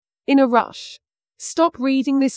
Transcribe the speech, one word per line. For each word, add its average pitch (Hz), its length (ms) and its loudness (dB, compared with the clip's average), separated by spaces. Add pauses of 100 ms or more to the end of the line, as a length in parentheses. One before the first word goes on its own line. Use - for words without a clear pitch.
(260)
In 277 120 4
a 269 80 4
rush. - 540 -4 (380)
Stop - 400 -2
reading 269 420 0
this 269 160 0